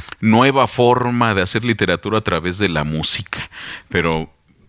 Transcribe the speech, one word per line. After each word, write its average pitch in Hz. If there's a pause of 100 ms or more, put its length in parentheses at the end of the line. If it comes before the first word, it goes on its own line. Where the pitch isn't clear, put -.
(220)
nueva 123
forma 120
de 95
hacer 107
literatura 101
a -
través 87
de 101
la 78
música. - (400)
Pero, 82 (400)